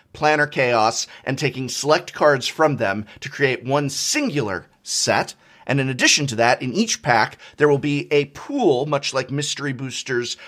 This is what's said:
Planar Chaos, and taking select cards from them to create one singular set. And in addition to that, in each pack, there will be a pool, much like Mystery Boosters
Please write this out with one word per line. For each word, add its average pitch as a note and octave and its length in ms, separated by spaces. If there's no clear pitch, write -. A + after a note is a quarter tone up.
Planar D3+ 360
Chaos, A#2+ 580
and C#3 120
taking C3 300
select D#3 460
cards C#3+ 340
from D3 300
them G#2 280
to C#3 100
create C3 360
one C#3 240
singular C#3 800
set. - 500
And C3+ 140
in C3 100
addition C#3+ 380
to A#2 80
that, A#2 260
in B2+ 120
each A3 280
pack, A#2+ 360
there D3+ 100
will C#3+ 100
be D3 340
a D3 140
pool, D3+ 600
much C#3+ 280
like C3 180
Mystery C#3+ 420
Boosters B2 640